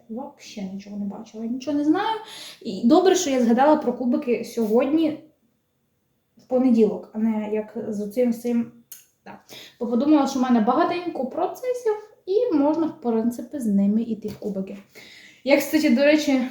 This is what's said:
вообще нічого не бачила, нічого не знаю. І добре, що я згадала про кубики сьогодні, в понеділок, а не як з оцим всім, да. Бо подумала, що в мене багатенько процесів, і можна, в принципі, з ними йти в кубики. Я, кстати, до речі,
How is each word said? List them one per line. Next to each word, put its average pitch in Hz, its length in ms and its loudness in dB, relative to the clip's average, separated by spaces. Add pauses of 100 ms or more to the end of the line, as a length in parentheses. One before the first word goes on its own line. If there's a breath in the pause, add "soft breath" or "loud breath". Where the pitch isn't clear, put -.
вообще - 540 -14
нічого 196 340 -12
не 202 80 -8
бачила, 220 420 -12
нічого 269 300 -6
не 294 80 -2
знаю. 415 360 0 (420 loud breath)
І 190 220 -8
добре, 349 300 6
що - 160 -2
я 254 120 2
згадала 254 340 4
про 240 160 -2
кубики 247 520 -2
сьогодні, 262 760 0 (1160)
в - 120 -20
понеділок, 226 640 2
а 220 40 -8
не 214 340 -2
як 214 220 -4 (140)
з 208 120 -6
оцим 240 300 0
всім, 233 420 -4 (520)
да. - 140 -18 (420 loud breath)
Бо 240 60 -6
подумала, 277 400 4
що - 120 -2
в 247 40 2
мене 247 180 4
багатенько 330 640 0
процесів, 440 640 -4 (340)
і 440 280 0
можна, 311 320 2
в - 140 -10
принципі, 233 600 -4
з 233 60 -4
ними 202 360 2
йти 214 260 -8
в - 100 -12
кубики. 196 380 -8 (680 loud breath)
Я, 277 120 4
кстати, 302 340 2
до 240 120 4
речі, 285 480 4